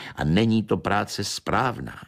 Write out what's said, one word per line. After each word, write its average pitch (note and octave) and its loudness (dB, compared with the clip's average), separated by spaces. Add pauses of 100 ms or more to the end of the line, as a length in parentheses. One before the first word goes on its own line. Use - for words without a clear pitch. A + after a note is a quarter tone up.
(160)
a - -4
není G#2+ 4
to - 0
práce G2 -2
správná. A2+ -2